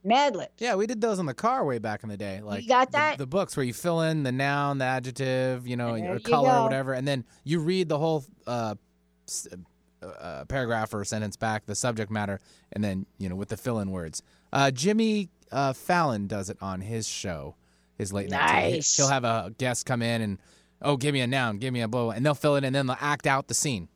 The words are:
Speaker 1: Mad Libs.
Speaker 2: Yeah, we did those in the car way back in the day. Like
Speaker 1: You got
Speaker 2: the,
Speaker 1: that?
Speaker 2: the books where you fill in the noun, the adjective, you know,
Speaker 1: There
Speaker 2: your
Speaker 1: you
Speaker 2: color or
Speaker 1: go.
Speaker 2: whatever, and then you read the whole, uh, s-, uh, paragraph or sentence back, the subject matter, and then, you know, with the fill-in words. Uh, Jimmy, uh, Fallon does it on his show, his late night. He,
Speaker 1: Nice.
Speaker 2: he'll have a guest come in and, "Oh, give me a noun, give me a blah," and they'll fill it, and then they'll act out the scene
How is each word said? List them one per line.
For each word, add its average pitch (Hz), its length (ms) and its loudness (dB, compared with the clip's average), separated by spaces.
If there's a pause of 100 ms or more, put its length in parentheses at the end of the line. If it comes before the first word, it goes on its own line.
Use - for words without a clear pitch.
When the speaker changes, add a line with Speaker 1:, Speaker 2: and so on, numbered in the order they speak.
Speaker 1:
Mad 247 320 4
Libs. 156 220 -8
Speaker 2:
Yeah, 226 180 0
we 208 100 2
did 226 140 -2
those 214 180 2
in 180 80 0
the 127 80 -2
car 247 300 0
way 127 140 0
back 107 260 -4
in 110 40 -6
the 104 80 -6
day. 98 240 -6
Like 104 220 -6
Speaker 1:
You 226 60 -10
got 254 240 6
Speaker 2:
the, 294 60 2
Speaker 1:
that? 302 200 0
Speaker 2:
the 135 80 -4
books 165 300 -2
where 139 80 2
you 120 80 0
fill 165 300 0
in 160 200 2
the 127 80 0
noun, 143 480 0
the 131 60 0
adjective, 127 800 0
you 123 100 -4
know, 120 200 -2
Speaker 1:
There 110 80 -4
Speaker 2:
your - 120 -2
Speaker 1:
you 117 40 -4
Speaker 2:
color 226 300 4
or - 80 6
Speaker 1:
go. - 60 4
Speaker 2:
whatever, 135 280 0
and 131 160 -2
then 135 160 -2 (180)
you 156 160 0
read 175 300 2
the 151 100 0
whole, 156 260 0 (220)
uh, 113 300 -4 (500)
s-, - 220 -8 (540)
uh, 80 420 -12
paragraph 117 500 -2
or 101 100 -2
sentence 107 320 -4
back, 110 300 -2
the 104 80 -6
subject 110 380 -2
matter, 101 260 -2 (340)
and 104 120 0
then, 104 220 -2 (120)
you 135 100 -4
know, 90 60 -4
with 98 140 -6
the 110 80 -6
fill-in 107 340 -2
words. 82 320 -8 (300)
Uh, 139 180 4
Jimmy, 208 600 2 (200)
uh, 135 220 0
Fallon 135 560 2
does 101 220 -4
it - 100 -8
on 95 220 -4
his 110 260 -4
show, 78 480 -6 (400)
his 98 160 -4
late 98 180 -2
night. - 360 4
He, 175 80 2
Speaker 1:
Nice. 156 220 0
Speaker 2:
he'll 139 120 4
have 135 160 2
a 113 320 0
guest 123 300 -2
come 120 160 0
in 117 180 0
and, 101 180 -2 (440)
"Oh, 143 160 2
give 143 160 0
me 135 80 2
a 123 40 2
noun, 123 320 0
give 127 140 -2
me 123 80 0
a 113 80 0
blah," 117 220 0
and 113 140 -2
they'll 147 100 4
fill 147 220 4
it, 139 80 2
and 131 100 0
then 139 120 2
they'll 127 140 -2
act 147 260 0
out 139 220 2
the 117 60 -4
scene 110 420 -2